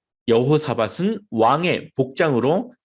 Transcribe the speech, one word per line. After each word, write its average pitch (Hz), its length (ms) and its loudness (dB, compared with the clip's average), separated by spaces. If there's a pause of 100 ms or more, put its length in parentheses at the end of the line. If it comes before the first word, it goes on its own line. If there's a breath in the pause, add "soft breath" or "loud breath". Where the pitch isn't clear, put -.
(280)
여호사밧은 131 960 0 (100)
왕의 127 640 0
복장으로 139 800 -2 (120)